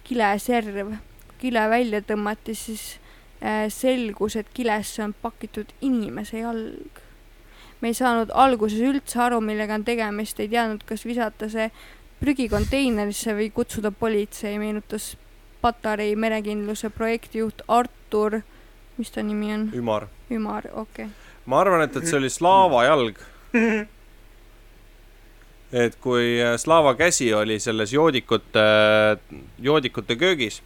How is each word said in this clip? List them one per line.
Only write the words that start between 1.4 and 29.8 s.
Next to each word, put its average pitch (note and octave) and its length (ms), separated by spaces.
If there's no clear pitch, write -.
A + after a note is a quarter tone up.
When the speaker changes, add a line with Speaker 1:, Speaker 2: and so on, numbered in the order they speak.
Speaker 1:
välja A3+ 340
tõmmati, G#3+ 520
siis, - 420
äh, G#3+ 320
selgus, A3 680
et G#3+ 140
kilesse G#3+ 540
on G#3 100
pakitud - 560
inimese A3 600
jalg. A3+ 580
Me A#3 80
ei A#3 60
saanud A#3 380
alguses A3 480
üldse C4+ 420
aru, A#3+ 180
millega G#3+ 340
on G#3+ 100
tegemist, G#3+ 560
ei G#3+ 80
teadnud, A3 360
kas A3 200
visata A3+ 440
see A3 200
prügikonteinerisse A3+ 1200
või G#3+ 160
kutsuda G#3+ 400
politsei, G#3 680
meenutas G#3+ 540
Patarei G#3+ 600
merekindluse G#3+ 720
projektijuht A3+ 720
Artur, A3 760
mis - 160
ta A3 120
nimi G#3 300
on? G#3+ 200
Speaker 2:
Ümar. A2+ 320
Speaker 1:
Ümar, G#3+ 420
okei. A3 360
Speaker 2:
Ma C3 160
arvan, F3+ 220
et, D3+ 140
et E3 100
see D#3+ 120
oli C3+ 120
Slava F3 540
jalg. B2+ 340
Et A#2+ 260
kui, A#2+ 420
äh, A#2+ 180
Slava D3+ 380
käsi C#3+ 380
oli G#2+ 260
selles A2 340
joodikute, B2 720
joodikute B2 600